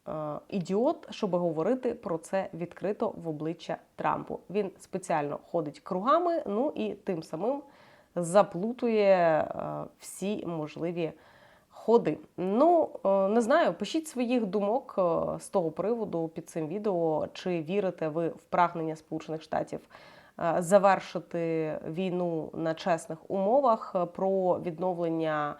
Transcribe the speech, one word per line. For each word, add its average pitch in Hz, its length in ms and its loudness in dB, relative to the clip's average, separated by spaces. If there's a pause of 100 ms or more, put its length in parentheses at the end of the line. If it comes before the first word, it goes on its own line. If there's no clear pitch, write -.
(480)
ідіот, 208 640 -2
щоб 180 260 -2
говорити 175 580 0
про 190 240 -6
це 190 360 -4
відкрито 175 640 -4
в 165 100 -10
обличчя 160 500 -6 (180)
Трампу. 151 440 -2 (100)
Він 180 300 -2
спеціально 151 600 -4 (120)
ходить 156 280 -4
кругами, 311 680 2
ну 220 300 0
і 214 180 -4
тим 165 300 -6
самим 233 380 -4 (540)
заплутує, 196 1000 4
е, 156 680 2 (160)
всі - 460 -6
можливі 160 680 -4 (580)
ходи. 190 480 2 (200)
Ну, 262 520 4 (160)
е, 196 220 4
не 220 140 4
знаю, 247 320 4
пишіть 311 340 -4
своїх 247 380 0
думок, 202 520 -2
е, 196 40 2 (380)
з - 100 -18
того 165 220 0
приводу 175 560 -2
під 165 220 -12
цим 160 180 -4
відео. 170 680 0
Чи 175 280 -4
вірите 180 460 -2
ви 156 220 -2
в - 200 -10
прагнення 165 460 0
Сполучених 160 460 -8
Штатів, - 380 -4 (600)
е, 165 200 0
завершити 170 1120 2 (140)
війну 175 640 -2
на 160 200 -2
чесних 160 580 -4
умовах, 226 640 2
е, 175 100 2
про 190 540 2
відновлення, 165 1000 -2